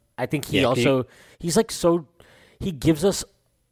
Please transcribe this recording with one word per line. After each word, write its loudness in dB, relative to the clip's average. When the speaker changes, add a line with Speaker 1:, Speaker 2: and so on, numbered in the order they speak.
Speaker 1:
I -4
think -6
he -4
Speaker 2:
Yeah, 2
he 2
Speaker 1:
also, 2
he's, -4
like, 2
so, 0
he -6
gives 2
us 0